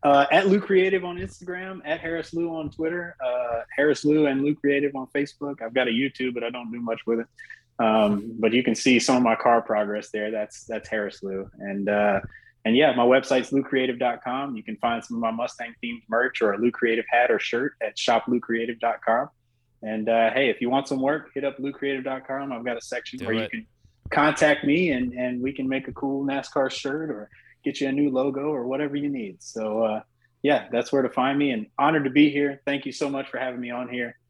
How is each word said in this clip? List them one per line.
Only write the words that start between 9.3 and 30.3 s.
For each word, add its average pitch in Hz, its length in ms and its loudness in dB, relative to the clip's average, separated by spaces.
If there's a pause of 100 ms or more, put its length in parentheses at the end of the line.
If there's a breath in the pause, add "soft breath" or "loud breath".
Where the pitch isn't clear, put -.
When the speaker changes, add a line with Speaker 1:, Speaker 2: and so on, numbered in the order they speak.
Speaker 1:
car 117 240 4
progress 107 500 -2
there. 107 200 -4
That's, 107 340 -8
that's 110 240 -8
Harris 104 340 -4
Lou. 95 260 -8 (100)
And, 98 300 -4
uh, 104 320 2 (440 loud breath)
and 113 120 4
yeah, 143 180 6
my 120 100 4
website's 131 480 4
lou 135 100 2
creative 131 360 -2
dot 120 240 -2
com. 135 320 -6
You 107 80 -10
can 110 140 -10
find 117 260 -2
some 120 140 -8
of 117 60 -2
my 113 80 0
Mustang 117 520 -6
themed 117 280 -8
merch 120 320 0
or 104 100 4
a 101 60 -4
Lou 120 120 4
Creative 113 400 0
hat 120 200 4
or 110 80 4
shirt 127 340 -2 (100)
at 107 160 -6
shop 117 300 2
lou 123 100 2
creative 117 400 -4
dot 117 240 -2
com. 120 280 0 (520)
And, 110 280 -4
uh, 113 240 4
hey, 131 160 2
if 104 100 -2
you 120 80 0
want 135 180 0
some 135 140 -2
work, 147 340 -2
hit 139 80 -4
up 139 160 -4
lou 135 140 -6
creative 135 320 -4
dot 131 220 -6
com. 139 260 -6
I've 117 120 -8
got 120 120 -4
a 113 60 -12
section 123 360 -10
Speaker 2:
Do 92 60 -10
Speaker 1:
where 104 100 -2
you 113 100 0
Speaker 2:
it. - 60 -8
Speaker 1:
can - 160 -10 (440)
contact 147 540 4
me 160 260 4
and, 123 240 -2
and 123 280 -4
we 135 120 -4
can 135 160 -6
make 135 180 -4
a 131 40 -12
cool 139 340 -4
nascar 135 440 -2
shirt 151 380 -6
or 107 220 -10 (340 soft breath)
get 143 160 -4
you 139 80 0
a 135 40 -2
new 143 180 2
logo 135 380 0
or 131 180 -2
whatever 139 280 -2
you 143 140 -2
need. 110 340 -8
So, 110 400 -2
uh, 107 180 0 (420)